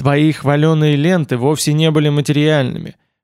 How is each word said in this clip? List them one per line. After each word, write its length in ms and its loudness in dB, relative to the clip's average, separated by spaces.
Твои 320 2
хваленые 640 0
ленты 400 0
вовсе 380 -2
не 160 2
были 180 0
материальными, 880 -2